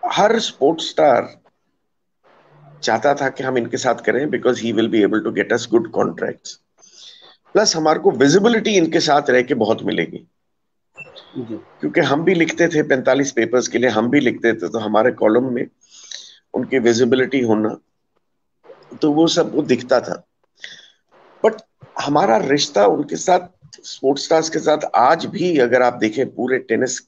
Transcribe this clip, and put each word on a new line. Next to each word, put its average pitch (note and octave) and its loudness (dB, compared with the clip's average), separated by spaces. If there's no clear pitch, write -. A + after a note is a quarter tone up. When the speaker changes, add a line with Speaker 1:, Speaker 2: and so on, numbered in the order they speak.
Speaker 1:
हर G#3+ 2
sports D#3+ -2
star C#3 0
चाहता A#2 0
था C#3 -2
कि C3+ -12
हम C3 -2
इनके A#2+ -4
साथ A#2+ 0
करें, A#2+ -2
because B2 0
he A#2 -2
will A2+ 0
be G#2+ 4
able A2 -2
to A2+ -6
get G2+ -2
us A#2+ -4
good A#2 2
contracts। - -6
Plus G#3 2
हमारे D#3+ 0
को F#3+ 2
visibility G3 2
इनके E3 0
साथ C#3+ 0
रह B2+ 4
के B2+ -2
बहुत A2+ -2
मिलेगी। F2+ -6
Speaker 2:
जी। A2+ -10
Speaker 1:
क्योंकि - -4
हम C#3+ 0
भी F3+ 4
लिखते E3+ 0
थे E3+ 0
पैंतालीस C3+ 0
papers A#2 0
के - -4
लिए, B2 2
हम A2 0
भी C#3+ 4
लिखते A#2 0
थे, F2 -6
तो A2+ -4
हमारे G#2+ 2
कॉलम A#2+ 0
में B2 -6
उनकी B2+ -2
visibility B2 2
होना, G#2+ 0
तो D3+ 2
वो D#3+ 4
सब A2 0
वो D3+ 0
दिखता B2 0
था। - -12
But A3 0
हमारा E3 2
रिश्ता D3+ 0
उनके D#3+ 0
साथ - -2
स्पोर्ट्स - -4
स्टार्स D#3+ 0
के D#3+ -4
साथ D3+ 0
आज C#3 2
भी E3 -2
अगर B2 4
आप B2 2
देखें B2 -4
पूरे B2 -2
टेनिस A#2+ -4